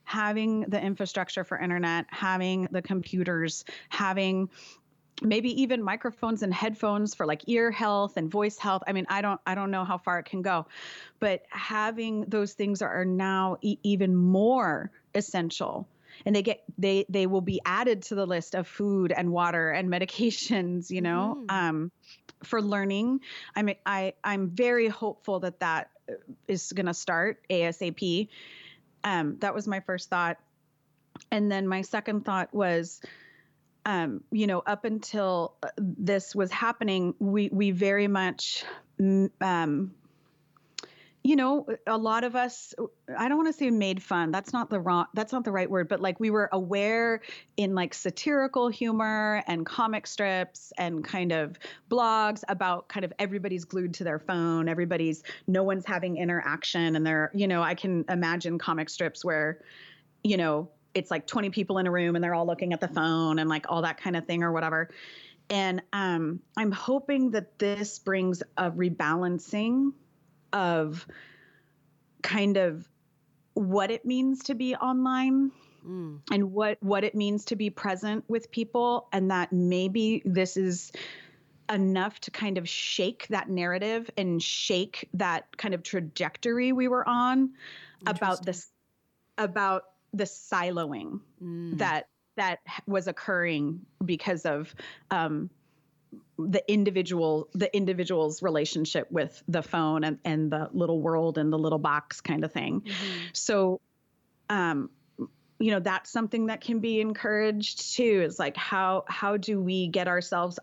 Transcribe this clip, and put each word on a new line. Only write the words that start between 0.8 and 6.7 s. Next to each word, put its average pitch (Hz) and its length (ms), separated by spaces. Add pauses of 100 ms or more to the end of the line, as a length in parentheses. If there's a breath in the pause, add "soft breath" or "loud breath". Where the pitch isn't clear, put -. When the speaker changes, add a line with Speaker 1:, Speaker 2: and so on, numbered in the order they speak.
Speaker 1:
for - 140
internet, 175 520
having 185 600
the 185 140
computers, 175 840 (240 loud breath)
having 190 600 (720 loud breath)
maybe 226 400
even 247 180
microphones 220 640
and 190 100
headphones 208 600